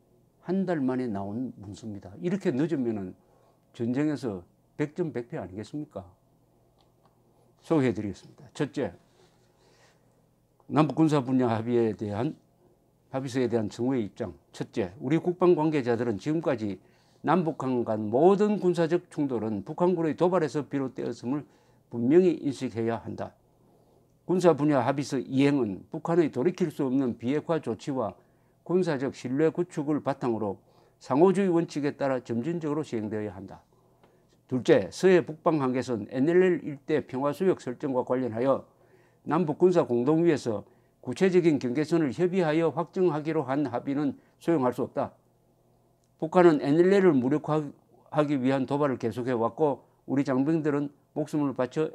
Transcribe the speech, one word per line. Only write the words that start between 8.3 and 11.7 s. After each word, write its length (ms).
첫째, 380
남북 280
군사 280
분야 240
합의에 460